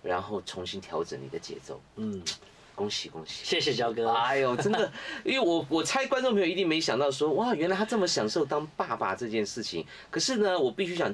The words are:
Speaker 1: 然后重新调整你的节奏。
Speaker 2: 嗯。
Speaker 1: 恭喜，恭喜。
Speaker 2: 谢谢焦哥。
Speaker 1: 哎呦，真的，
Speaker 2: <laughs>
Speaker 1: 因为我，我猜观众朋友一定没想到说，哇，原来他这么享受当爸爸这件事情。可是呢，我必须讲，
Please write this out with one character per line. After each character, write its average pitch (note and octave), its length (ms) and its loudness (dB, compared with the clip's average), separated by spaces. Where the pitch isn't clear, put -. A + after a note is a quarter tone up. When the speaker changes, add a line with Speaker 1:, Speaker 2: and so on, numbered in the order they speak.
Speaker 1:
然 F2+ 180 -2
后 G2+ 240 -4
重 F#2 180 -8
新 F#2+ 160 -8
调 E2 240 -4
整 - 160 -10
你 C2+ 100 -12
的 E2+ 100 -6
节 C#2+ 240 -12
奏。 - 180 -14
Speaker 2:
嗯。 G#2+ 260 -6
Speaker 1:
恭 G3+ 160 -4
喜， - 160 -6
恭 D#3 180 -12
喜。 - 200 -12
Speaker 2:
谢 F3 120 0
谢 D3 160 2
焦 A#2 200 0
哥。 A2+ 180 2
Speaker 1:
哎 B2 280 4
呦， B2+ 180 4
真 G3+ 120 2
的， G#3+ 220 2
Speaker 2:
<laughs> - 200 -10
Speaker 1:
因 - 80 -2
为 C4 80 2
我， E3+ 300 2
我 D#3+ 120 2
猜 C4 260 2
观 C4 140 2
众 B3+ 120 4
朋 G3+ 80 4
友 F3 40 4
一 E3+ 80 2
定 F3+ 140 2
没 D#3+ 100 4
想 C#3+ 220 0
到 C#3+ 100 4
说， D3 220 2
哇， A3 240 2
原 E3 140 2
来 F#3 80 2
他 G#3+ 80 0
这 A#3 120 0
么 F#3 80 4
享 A#2 220 2
受 D#3+ 160 2
当 D3 320 -2
爸 C#3+ 220 -2
爸 G2 180 0
这 A#2 140 -4
件 A2 160 0
事 G#2+ 180 -6
情。 E2+ 220 -6
可 D#3+ 80 -2
是 B3+ 160 0
呢， G3 240 4
我 C3 100 4
必 F#3+ 160 -2
须 F3 80 -4
讲， E3+ 200 0